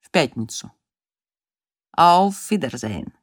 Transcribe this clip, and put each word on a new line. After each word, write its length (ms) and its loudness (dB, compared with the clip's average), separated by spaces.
в 100 -20
пятницу. 600 -4
Auf 360 6
Wiedersehen. 640 -6